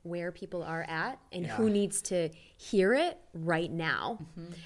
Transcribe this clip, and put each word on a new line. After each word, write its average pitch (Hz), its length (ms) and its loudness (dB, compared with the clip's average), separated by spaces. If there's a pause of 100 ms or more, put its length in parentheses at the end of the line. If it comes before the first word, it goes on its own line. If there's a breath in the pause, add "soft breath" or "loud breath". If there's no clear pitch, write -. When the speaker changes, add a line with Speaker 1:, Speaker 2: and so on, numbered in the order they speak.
Speaker 1:
where 175 260 -4
people 175 320 -8
are 165 280 -4
at 185 300 -4 (120)
and 170 160 -4
who 220 200 2
Speaker 2:
Yeah. 208 60 4
Speaker 1:
needs 202 300 2
to 170 260 0 (280 loud breath)
hear 196 360 4
it 320 240 2 (160)
right 165 380 0
now. 165 480 0 (180)
Speaker 2:
Mm-hmm. 170 160 -12 (120 loud breath)